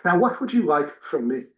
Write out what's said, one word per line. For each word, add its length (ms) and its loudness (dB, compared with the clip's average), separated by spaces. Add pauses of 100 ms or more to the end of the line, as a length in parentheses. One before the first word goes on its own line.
Now, 140 2
what 240 2
would 120 -6
you 100 2
like 380 -2
from 260 -4
me? 180 -4 (120)